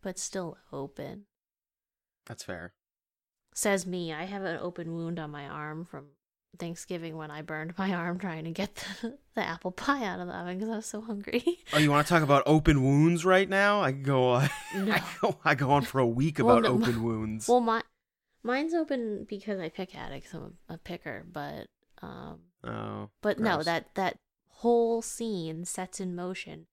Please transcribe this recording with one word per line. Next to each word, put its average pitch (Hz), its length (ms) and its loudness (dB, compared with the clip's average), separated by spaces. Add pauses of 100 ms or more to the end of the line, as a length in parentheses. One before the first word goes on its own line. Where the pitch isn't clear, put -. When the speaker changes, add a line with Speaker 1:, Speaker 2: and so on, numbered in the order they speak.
Speaker 1:
but 185 160 -8
still 175 380 -6 (160)
open. 139 520 -10 (1000)
Speaker 2:
That's - 180 -14
fair. 90 280 -10 (840)
Speaker 1:
Says 196 320 0
me, 175 280 -4
I 156 100 -6
have 196 200 -8
an 170 160 -4
open 170 340 -6
wound 165 240 -4
on 151 120 -8
my 147 160 -10
arm 151 380 -8
from 147 220 -14 (520)
Thanksgiving 165 580 -8
when 156 140 -10
I 151 100 -10
burned 156 380 -8
my 190 160 0
arm 175 240 -2
trying 160 260 -6
to 165 60 -6
get 190 240 -6 (260)
the, 240 160 -8 (100)
<laughs> - 80 -20
the 220 80 -4
apple 165 300 -4
pie 269 320 -2
out 185 160 -4
of 180 80 -8
the - 60 -8
oven 180 260 -6
'cause 220 80 -4
I 226 80 -4
was 220 100 -8
so 214 140 -8
hungry. 220 420 -4 (260)
<laughs> - 40 -6
Speaker 2:
Oh, 151 60 4
you 151 120 6
wanna 147 140 6
talk 165 180 4
about 143 220 6
open 151 400 6
wounds 156 400 6
right 185 240 6
now? 202 340 4
I 135 100 2
can 139 100 -6
go, 131 320 6
uh, 139 140 4 (120)
<laughs> - 160 -12
Speaker 1:
No. 196 160 0
Speaker 2:
I 175 100 2 (200)
go, - 240 2
I 151 80 6
go 135 160 2
on 143 140 8
for - 140 -2
a 127 80 6
week 135 340 2
Speaker 1:
Well, 233 180 8
Speaker 2:
about 226 60 4
Speaker 1:
no, 127 140 4
Speaker 2:
open 113 180 2
Speaker 1:
mi-, 113 60 0
Speaker 2:
wounds. 110 460 -2
Speaker 1:
well, 247 120 8
my, 226 220 0 (600)
mine's 285 320 -2
open 247 520 -2
because 202 340 -6
I 165 100 -6
pick - 260 -10
addicts. - 380 -12
I'm - 240 -14 (100)
a, 165 60 -10
a - 20 -14
picker, 165 560 -12
but, 143 360 -10 (340)
um, - 380 -14 (240)
Speaker 2:
Oh, 107 440 -8 (140)
Speaker 1:
but 208 180 0
no, 214 140 2
Speaker 2:
gross. 156 100 -2
Speaker 1:
that, 165 300 -4
that 190 240 -2 (300)
whole 233 520 2
scene 175 640 -6
sets - 360 -8
in 185 140 -6
motion 175 580 -10